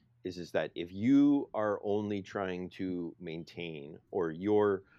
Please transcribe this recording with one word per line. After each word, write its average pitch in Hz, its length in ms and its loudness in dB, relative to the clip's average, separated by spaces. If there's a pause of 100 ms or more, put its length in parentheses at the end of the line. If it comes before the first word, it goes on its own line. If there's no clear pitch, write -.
(240)
is, 90 140 -8
is 85 140 -10
that 78 240 -2
if 87 160 -8
you 139 640 4
are 107 300 0
only 104 380 0
trying 92 500 -4
to 90 480 -4
maintain, 80 800 -10 (140)
or 87 200 0
your, 101 520 2 (140)